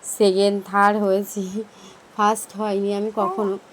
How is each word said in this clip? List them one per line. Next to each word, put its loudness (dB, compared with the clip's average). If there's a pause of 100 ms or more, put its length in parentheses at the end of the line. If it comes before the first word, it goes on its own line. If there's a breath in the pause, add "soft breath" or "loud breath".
(160)
সেকেন্ড, 4 (140)
থার্ড 4
হয়েছি, 0 (720 loud breath)
ফার্স্ট 0
হয়নি 0
আমি -2 (100)
কখনো। 0 (180)